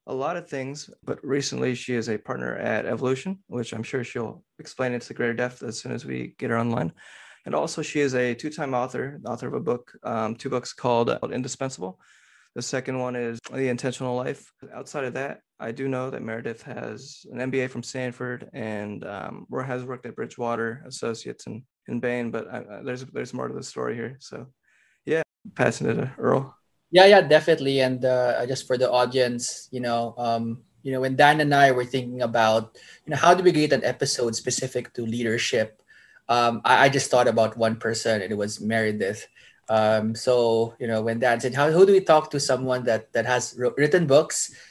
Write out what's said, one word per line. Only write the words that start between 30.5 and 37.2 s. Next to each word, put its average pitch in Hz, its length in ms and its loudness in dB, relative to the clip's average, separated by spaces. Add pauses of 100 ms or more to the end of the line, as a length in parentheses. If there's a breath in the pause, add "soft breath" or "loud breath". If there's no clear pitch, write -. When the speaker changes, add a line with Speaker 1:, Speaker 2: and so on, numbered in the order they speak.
Speaker 2:
you 135 100 -6
know, 127 100 -2
when 131 120 0
Dan 147 280 6
and 143 120 2
I 139 180 8
were 123 120 2
thinking 123 380 -4
about, 113 560 2 (260 loud breath)
you 156 60 -8
know, 139 80 -2
how 175 160 8
do 185 100 0
we 175 80 8
create 147 220 4
an 120 100 2
episode 123 500 -2
specific 123 600 -4
to 120 100 -6
leadership, 113 800 -2 (480 soft breath)
um, 117 340 2
I, 127 220 8
I - 20 10
just 135 220 0
thought 123 180 6